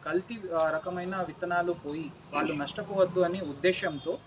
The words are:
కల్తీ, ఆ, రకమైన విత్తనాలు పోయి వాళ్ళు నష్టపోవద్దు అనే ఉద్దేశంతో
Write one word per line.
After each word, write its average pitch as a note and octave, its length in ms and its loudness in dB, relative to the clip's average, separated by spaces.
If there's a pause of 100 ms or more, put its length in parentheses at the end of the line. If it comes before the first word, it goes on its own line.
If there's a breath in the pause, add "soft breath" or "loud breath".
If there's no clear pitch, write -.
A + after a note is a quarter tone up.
కల్తీ, F#3 340 -2 (140)
ఆ, D#3+ 160 4
రకమైన F3+ 460 -2
విత్తనాలు F3 560 0
పోయి D3+ 400 -4 (220)
వాళ్ళు D3+ 180 2
నష్టపోవద్దు F3 680 2
అనే F3+ 200 2
ఉద్దేశంతో E3 880 0